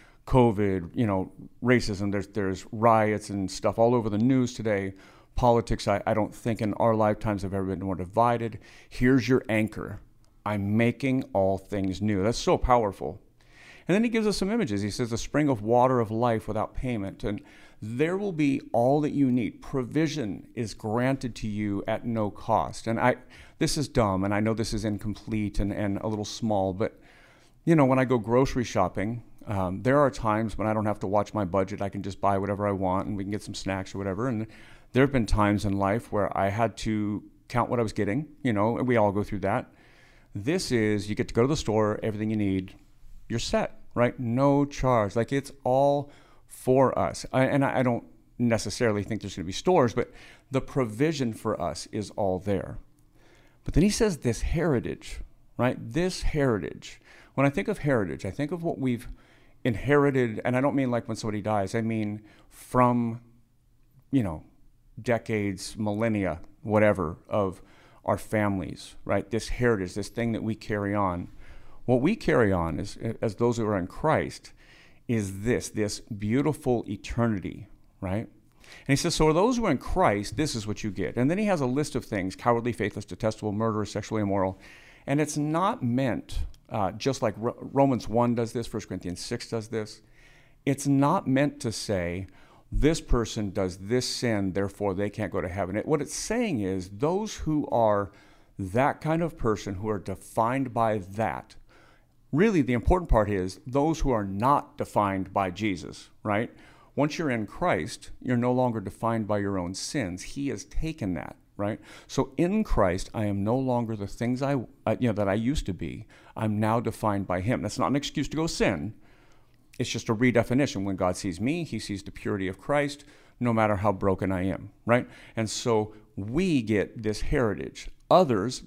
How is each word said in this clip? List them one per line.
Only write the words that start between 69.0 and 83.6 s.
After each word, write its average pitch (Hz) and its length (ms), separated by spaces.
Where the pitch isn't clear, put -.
right? 101 260
This 110 160
heritage, 107 460
this 101 160
thing 117 240
that 101 100
we 110 120
carry 101 380
on. 92 360
What 123 160
we 147 140
carry 127 380
on 82 260
is, 101 180
as 110 140
those 117 220
who 113 80
are 104 120
in 90 100
Christ, 104 680
is 98 340
this, 107 280
this 101 320
beautiful 120 840
eternity, 104 800
right? 98 260
And - 0
he 139 80
says, 165 200
"So 156 120
are 156 60
those 226 240
who 226 80
are 175 60
in 123 60
Christ, 110 600
this 151 180
is 107 100
what 107 180
you 107 80
get." 92 260
And 127 120
then 180 80
he 214 80
has 185 160
a 131 40
list 139 300
of 113 100
things, 95 300
cowardly, 120 360
faithless, 104 340
detestable, 107 460
murderers, 107 400